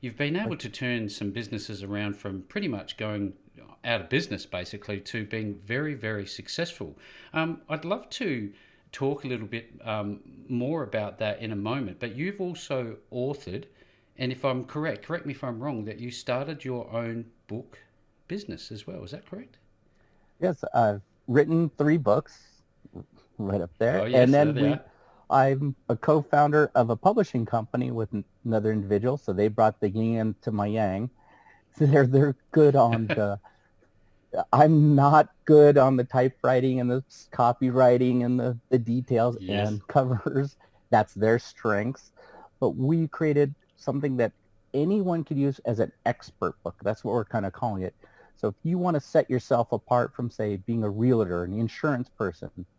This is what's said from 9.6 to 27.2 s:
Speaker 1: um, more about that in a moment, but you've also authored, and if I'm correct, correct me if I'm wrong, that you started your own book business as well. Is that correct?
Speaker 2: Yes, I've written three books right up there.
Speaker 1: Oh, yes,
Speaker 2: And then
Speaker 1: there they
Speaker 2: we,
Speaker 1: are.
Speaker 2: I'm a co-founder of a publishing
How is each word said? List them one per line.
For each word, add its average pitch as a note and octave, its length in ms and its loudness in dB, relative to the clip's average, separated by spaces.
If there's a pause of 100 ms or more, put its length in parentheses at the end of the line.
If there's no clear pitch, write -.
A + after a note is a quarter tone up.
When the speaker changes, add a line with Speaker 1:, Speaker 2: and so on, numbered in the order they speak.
Speaker 1:
um, G#2 360 -6 (280)
more C3+ 340 -4
about G#2 360 -6
that G#2 220 -4
in A2 120 -8
a G#2 40 -6
moment, A2 440 -6
but A#2 160 -8
you've G3 240 -8
also C3+ 560 -8 (160)
authored, B2 520 -8 (540)
and C3 140 -4
if B2+ 120 -10
I'm B2+ 200 -2
correct, D3+ 400 -8
correct E3+ 220 -8
me C#3+ 60 -8
if C#3 120 -12
I'm A#2 160 -8
wrong, B2 240 -6
that G#2+ 140 -12
you A#2+ 120 -10
started C#3 540 -6
your B2 280 -8
own A#2 340 -6 (200)
book - 320 -12 (500)
business - 420 -10
as G#2+ 160 -14
well. F3+ 180 -12
Is F2 80 -14
that E3 160 -16
correct? - 300 -18 (840)
Speaker 2:
Yes, F3+ 220 -2 (120)
I've G#2 260 2 (260)
written D#3 520 2
three D3+ 180 4
books B2 420 0 (1000)
right G2 220 -2
up F2 180 -6
there. A2+ 240 2
Speaker 1:
Oh, - 40 0
yes, B2 180 6
Speaker 2:
And C3 100 6
then D3 140 6
Speaker 1:
there D3+ 60 -2
they C#3 80 0
Speaker 2:
we, C#3+ 100 2
Speaker 1:
are. - 120 -4 (460)
Speaker 2:
I'm C3+ 460 2 (120)
a A#2+ 80 0
co-founder D3 760 2
of A#2+ 160 2
a A2+ 60 0
publishing D#3 500 0